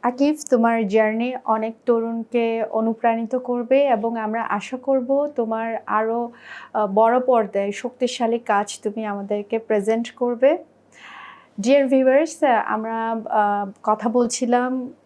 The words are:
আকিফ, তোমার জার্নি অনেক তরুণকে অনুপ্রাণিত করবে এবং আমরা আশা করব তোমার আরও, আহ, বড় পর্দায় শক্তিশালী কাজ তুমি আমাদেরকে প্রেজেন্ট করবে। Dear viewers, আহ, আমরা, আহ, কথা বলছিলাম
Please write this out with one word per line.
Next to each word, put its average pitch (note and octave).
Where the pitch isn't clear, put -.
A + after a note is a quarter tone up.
আকিফ, C4+
তোমার A3+
জার্নি A3
অনেক A3
তরুণকে A3+
অনুপ্রাণিত A3+
করবে B3
এবং A#3
আমরা A3
আশা G#3
করব C4+
তোমার A3+
আরও, A3+
আহ, G#3+
বড় A3+
পর্দায় G#3
শক্তিশালী A#3+
কাজ G#3
তুমি A3
আমাদেরকে G#3
প্রেজেন্ট A3
করবে। B3+
Dear C4+
viewers, C4+
আহ, A#3
আমরা, A3+
আহ, G#3
কথা G#3+
বলছিলাম B3